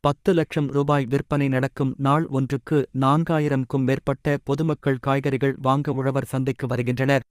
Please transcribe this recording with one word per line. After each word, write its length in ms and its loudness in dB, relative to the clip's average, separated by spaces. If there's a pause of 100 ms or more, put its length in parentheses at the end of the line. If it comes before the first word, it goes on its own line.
பத்து 300 0
லட்சம் 380 0
ரூபாய் 340 2
விற்பனை 420 -2
நடக்கும். 500 -2
நாள் 300 2
ஒன்றுக்கு 520 0 (200)
நான்காயிரம்க்கும் 880 0
மேற்பட்ட 540 -2
பொதுமக்கள் 640 -2
காய்கறிகள் 540 0
வாங்க 300 0
உழவர் 420 -2
சந்தைக்கு 340 -2
வருகின்றனர். 640 0